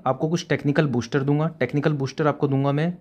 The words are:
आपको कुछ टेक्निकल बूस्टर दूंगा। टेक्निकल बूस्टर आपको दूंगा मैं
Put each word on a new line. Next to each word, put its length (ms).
आपको 220
कुछ 200
टेक्निकल 380
बूस्टर 360
दूंगा। 240
टेक्निकल 340
बूस्टर 340
आपको 200
दूंगा 240
मैं 300